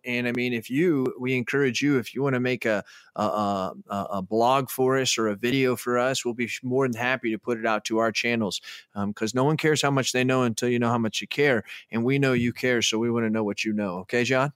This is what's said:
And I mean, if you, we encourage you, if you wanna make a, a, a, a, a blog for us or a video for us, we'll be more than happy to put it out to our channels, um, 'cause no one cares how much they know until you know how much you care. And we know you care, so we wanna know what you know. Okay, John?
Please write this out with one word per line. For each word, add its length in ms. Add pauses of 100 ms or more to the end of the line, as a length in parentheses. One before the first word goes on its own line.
And 240
I 40
mean, 200
if 180
you, 480
we 180
encourage 460
you, 160
if 160
you 80
wanna 180
make 240
a, 200 (320)
a, 60
a, 520 (160)
a, 220
a 100
blog 480
for 260
us 220
or 80
a 80
video 400
for 240
us, 260
we'll 100
be 140 (140)
more 240
than 140
happy 300
to 80
put 200
it 80
out 200
to 120
our 140
channels, 480 (340)
um, 180
'cause 220
no 80
one 140
cares 240
how 100
much 220
they 100
know 200
until 260
you 100
know 120
how 80
much 240
you 40
care. 380 (260)
And 140
we 140
know 160
you 180
care, 300
so 160
we 120
wanna 200
know 120
what 220
you 80
know. 280
Okay, 220
John? 340